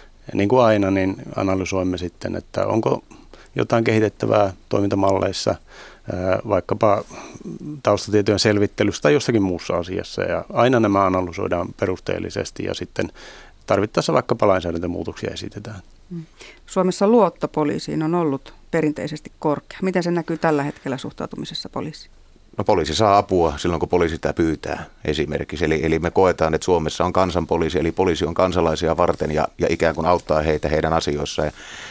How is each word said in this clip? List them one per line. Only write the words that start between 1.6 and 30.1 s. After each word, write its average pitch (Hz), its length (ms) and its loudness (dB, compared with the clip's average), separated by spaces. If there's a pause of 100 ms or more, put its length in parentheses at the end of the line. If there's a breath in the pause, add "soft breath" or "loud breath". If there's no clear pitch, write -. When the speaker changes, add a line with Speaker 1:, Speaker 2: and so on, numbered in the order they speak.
Speaker 1:
sitten, 90 380 -8
että 95 320 -4
onko 110 360 0 (520 loud breath)
jotain 117 280 2
kehitettävää 107 720 2 (160)
toimintamalleissa, 98 840 0 (580 loud breath)
ää, 92 340 0
vaikkapa 104 560 2 (800 loud breath)
taustatietojen 104 560 2
selvittelyssä 104 640 0
tai 147 120 4
jossakin 120 300 2
muussa 90 340 -2
asiassa. 90 440 -6
Ja 87 320 -4
aina 120 260 4
nämä 98 260 4
analysoidaan 90 640 -2 (120)
perusteellisesti 92 840 -6
ja 95 100 -6
sitten - 380 -6 (540 loud breath)
tarvittaessa 107 480 0
vaikkapa 120 340 2
lainsäädäntömuutoksia 87 840 -2
esitetään. 104 460 -12 (300)
Speaker 2:
Mm. 170 140 -10 (420 loud breath)
Suomessa 185 420 0
luotto 202 400 4
poliisiin 151 560 -2
on 160 120 0
ollut 151 380 -2 (180)
perinteisesti 156 680 -2
korkea. 143 420 -4
Miten 185 220 0
se 175 80 0
näkyy 165 260 -2
tällä 151 260 2
hetkellä 139 340 -6
suhtautumisessa - 720 -10
poliisiin? - 420 -12 (460)
Speaker 3:
No 104 60 -4
poliisi 80 320 2
saa 101 220 6
apua 87 400 2
silloin, 85 220 -2
kun 76 100 -2
poliisi 85 260 2
sitä 73 180 -2
pyytää 78 520 -2 (200)
esimerkiksi. 76 600 -2
Eli, 78 200 0
eli 80 140 2
me 82 120 -2
koetaan, 85 420 4
että 76 120 -2
Suomessa 85 400 0
on 90 80 -2
kansanpoliisi, 85 680 0
eli 82 120 2
poliisi 82 340 0
on 82 80 -4
kansalaisia 82 640 2
varten 82 340 0
ja, 76 160 0 (100)
ja 82 120 0
ikään 82 260 0
kuin 82 120 -2
auttaa 80 340 2